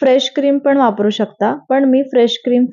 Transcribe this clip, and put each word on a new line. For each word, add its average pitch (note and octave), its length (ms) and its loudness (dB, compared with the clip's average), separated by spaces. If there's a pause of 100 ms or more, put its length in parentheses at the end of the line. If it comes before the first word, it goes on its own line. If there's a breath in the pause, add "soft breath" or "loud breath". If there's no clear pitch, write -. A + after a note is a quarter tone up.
फ्रेश C4 340 2
क्रीम C#4 240 0
पण C#4 180 0
वापरू G#3+ 340 0
शकता, G#3+ 440 -4 (140)
पण C#4 160 0
मी C4 180 2
फ्रेश A#3+ 420 0
क्रीम B3 280 0